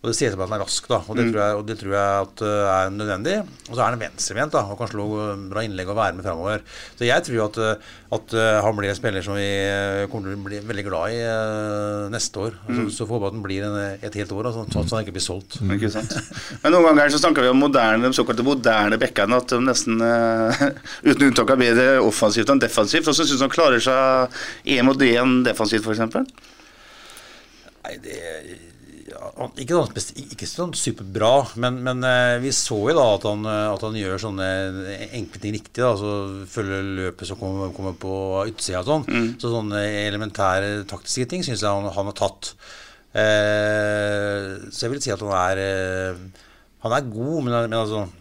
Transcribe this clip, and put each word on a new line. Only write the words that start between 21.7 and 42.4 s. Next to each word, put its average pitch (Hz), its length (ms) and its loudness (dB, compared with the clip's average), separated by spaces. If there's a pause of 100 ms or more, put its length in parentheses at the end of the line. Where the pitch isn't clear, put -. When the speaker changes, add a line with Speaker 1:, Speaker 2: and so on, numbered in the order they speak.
Speaker 2:
offensivt 110 480 4
enn 135 80 6
defensivt. 131 480 2
Og 135 80 2
så 160 80 2
synes 135 160 2
han 135 80 2
klarer 135 320 4
seg 131 480 4 (480)
en 123 80 4
mot 135 160 6
en 127 420 6
defensivt, 107 380 2
for 110 160 -2
eksempel. 117 300 -2 (1600)
Speaker 1:
Nei, - 160 -12
det - 200 -12 (960)
ja, - 220 -12
han, - 180 -8
ikke 165 220 -2
sånn 135 160 2
spes-, - 160 -8 (260)
ikke - 140 -10
sånn 175 260 -6
superbra, 104 540 -2 (260)
men, 123 300 -2
men, 127 180 -2
eh, 123 300 4 (100)
vi 135 80 -2
så - 240 -2 (140)
jo 165 80 2
da 135 80 6 (100)
at 95 80 -4
han, 104 240 -2
eh, 107 240 -2
at 98 160 -6
han 110 80 -6
gjør 98 240 -4
sånne 95 280 -4 (680)
enkle 98 240 -10
ting 107 160 -6
riktig - 240 -10
da, 123 160 4
så 104 140 -4 (420)
følger 98 320 -4 (140)
løpet 92 320 -6
som 95 100 -10
kommer, 95 320 -4
kommer 95 240 -8
på 95 160 -8 (380)
utsida 90 340 -6
og 123 60 -4
sånn. 151 180 0
Speaker 2:
Mm. 117 220 0 (100)
Speaker 1:
Så 117 140 -4
sånne 104 320 -2 (240)
elementære 101 840 -2
taktiske 123 400 -6
ting 180 160 -4
synes 107 160 -4
jeg 104 80 0
han, 101 240 -2
han 101 160 -2
har - 80 -14
tatt. - 320 -2 (640)